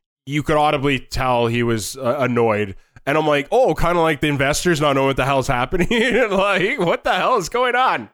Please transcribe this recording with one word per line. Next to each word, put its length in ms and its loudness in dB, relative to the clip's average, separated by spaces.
you 160 -4
could 160 -2
audibly 420 0
tell 480 -2
he 160 0
was, 340 -4
uh, 220 -2
annoyed. 560 0
And 120 0
I'm 100 0
like, 240 0
"Oh, 240 2
kinda 260 0
like 200 0
the 60 0
investors 540 0
not 120 2
knowing 140 2
what 100 -2
the 80 0
hell's 220 0
happening." 420 -2
<laughs> 420 2
Like, 480 0
what 240 0
the 100 0
hell 240 0
is 120 -4
going 260 0
on? 380 0